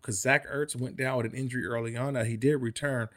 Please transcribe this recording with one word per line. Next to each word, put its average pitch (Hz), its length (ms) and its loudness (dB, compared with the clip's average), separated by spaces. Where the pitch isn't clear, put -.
'cause 101 180 -4
Zach 139 280 4
Ertz 147 280 -2
went 123 220 -4
down 131 200 0
with 113 100 0
an 113 60 -10
injury 123 320 -4
early 117 300 -2
on. 135 200 0
Now, 120 100 2
he 110 100 -2
did 135 220 4
return, 123 600 -2